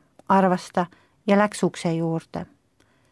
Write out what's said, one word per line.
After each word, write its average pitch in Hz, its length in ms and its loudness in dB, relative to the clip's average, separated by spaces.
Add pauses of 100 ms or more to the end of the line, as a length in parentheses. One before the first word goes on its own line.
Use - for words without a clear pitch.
(280)
arvas 190 440 2
ta 180 120 0 (420)
ja 202 100 4
läks 208 260 0
ukse 170 300 -2
juurde. 165 520 -6 (680)